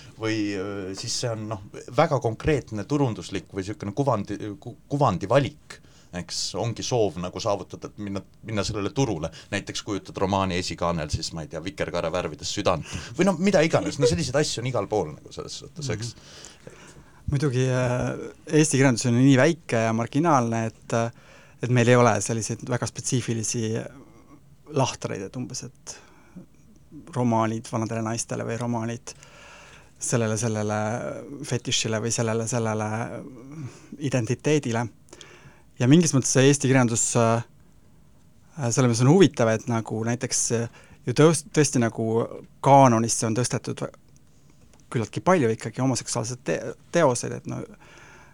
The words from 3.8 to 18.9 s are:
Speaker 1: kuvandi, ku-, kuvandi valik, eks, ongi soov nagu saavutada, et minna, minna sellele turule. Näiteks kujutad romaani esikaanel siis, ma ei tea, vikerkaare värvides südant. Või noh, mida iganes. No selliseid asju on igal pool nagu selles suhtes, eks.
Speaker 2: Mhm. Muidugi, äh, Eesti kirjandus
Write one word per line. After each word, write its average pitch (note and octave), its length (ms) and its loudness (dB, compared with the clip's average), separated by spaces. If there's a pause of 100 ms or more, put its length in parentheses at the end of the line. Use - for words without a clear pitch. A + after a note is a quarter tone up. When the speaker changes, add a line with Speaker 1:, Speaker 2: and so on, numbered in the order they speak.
Speaker 1:
kuvandi, A2 400 -2 (240)
ku-, - 240 -16
kuvandi A2+ 460 0
valik, - 480 0 (420)
eks, - 220 -8 (180)
ongi G#2+ 240 -6
soov G#2 400 0
nagu F2+ 160 -8
saavutada, F#2+ 480 -6
et G#2 160 -12
minna, G2 160 -6 (240)
minna G#2 180 -4
sellele G2+ 300 -4
turule. F#2 400 -2 (160)
Näiteks - 320 -6
kujutad - 400 -6
romaani F#2+ 400 0
esikaanel E2+ 480 -4
siis, D#2+ 240 -6
ma E2 80 -10
ei D2 80 -12
tea, D#2 140 -10
vikerkaare E2 500 -4
värvides E2+ 400 -6
südant. F2+ 320 0 (320)
Või F3+ 140 4
noh, D#3+ 100 -2
mida F#3 240 4
iganes. D3 320 0
No B2+ 80 2
selliseid C#3 400 0
asju - 160 -6
on B2+ 80 -4
igal A2 180 -2
pool E2 280 -2
nagu - 180 -20
selles - 300 -12
suhtes, C#3 260 -12
eks. A2 240 -6
Speaker 2:
Mhm. - 680 -20 (440)
Muidugi, C3 380 0 (100)
äh, B2+ 460 0 (340)
Eesti D3+ 240 6
kirjandus B2+ 320 4